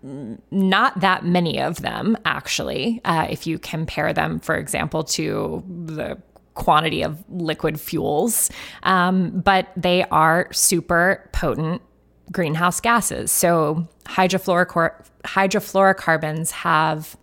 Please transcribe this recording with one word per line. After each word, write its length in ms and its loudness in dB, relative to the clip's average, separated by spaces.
n-, 360 -12
not 480 2
that 240 2
many 360 0
of 220 -4
them, 420 -2
actually, 800 -4
uh, 240 0
if 200 -6
you 100 -2
compare 540 -4
them, 260 -2
for 160 -4
example, 480 -4
to 640 -4
the 300 -8
quantity 480 2
of 260 -6
liquid 500 -4
fuels, 720 0
um, 440 2
but 360 4
they 280 2
are 500 4
super 800 2
potent 480 -2
greenhouse 480 0
gases. 500 0
So 560 2
hydrofluorocor-, 880 0
hydrofluorocarbons 1300 2
have 720 0